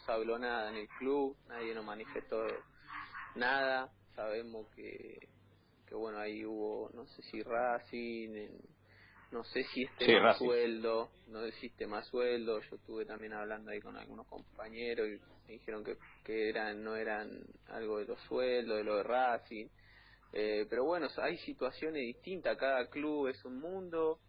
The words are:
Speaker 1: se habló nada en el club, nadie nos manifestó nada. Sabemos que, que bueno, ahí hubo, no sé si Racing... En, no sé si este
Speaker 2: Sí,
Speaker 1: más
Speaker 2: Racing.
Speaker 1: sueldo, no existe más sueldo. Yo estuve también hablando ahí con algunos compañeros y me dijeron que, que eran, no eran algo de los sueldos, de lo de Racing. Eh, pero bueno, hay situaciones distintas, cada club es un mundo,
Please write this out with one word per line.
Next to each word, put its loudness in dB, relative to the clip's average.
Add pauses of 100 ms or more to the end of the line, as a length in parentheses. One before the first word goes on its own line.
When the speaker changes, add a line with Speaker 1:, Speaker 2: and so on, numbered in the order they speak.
Speaker 1:
se 2
habló 4
nada 0
en -6
el -6 (120)
club, 4 (120)
nadie -4
nos -6
manifestó -2 (920)
nada. 2 (240)
Sabemos -4
que, -12 (580)
que -10
bueno, -4
ahí -4
hubo, -2
no -12
sé -18
si -6
Racing... 0
En, -10 (720)
no -4
sé -2
si -2
este -2
Speaker 2:
Sí, 10
Speaker 1:
más 12
Speaker 2:
Racing. 8
Speaker 1:
sueldo, 2 (160)
no -6
existe -6
más -4
sueldo. 2
Yo -12
estuve -6
también -8
hablando -6
ahí -6
con -12
algunos -14
compañeros -4
y -6 (280)
me -16
dijeron -8
que, -6 (260)
que 0
eran, -2
no -4
eran -4 (240)
algo -2
de -2
los -4
sueldos, 2
de 0
lo 4
de 4
Racing. 2 (640)
Eh, 2
pero 2
bueno, 2 (140)
hay 2
situaciones -2
distintas, -2
cada 2
club 0
es -6
un -8
mundo, 0